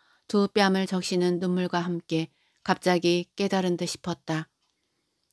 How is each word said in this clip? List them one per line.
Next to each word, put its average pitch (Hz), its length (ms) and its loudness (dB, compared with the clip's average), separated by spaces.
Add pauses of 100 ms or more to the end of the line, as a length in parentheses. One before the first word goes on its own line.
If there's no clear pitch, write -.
(280)
두 202 200 2
뺨을 190 400 2
적시는 180 520 0
눈물과 180 400 -2
함께 170 500 -4 (340)
갑자기 175 720 2
깨달은 185 420 0
듯 175 80 -4
싶었다. 160 640 -6 (840)